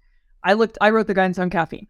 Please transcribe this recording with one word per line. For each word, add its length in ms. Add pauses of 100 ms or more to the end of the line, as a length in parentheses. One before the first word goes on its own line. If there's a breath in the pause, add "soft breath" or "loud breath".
(440)
I 80
looked, 280
I 100
wrote 180
the 60
guidance 260
on 100
caffeine. 400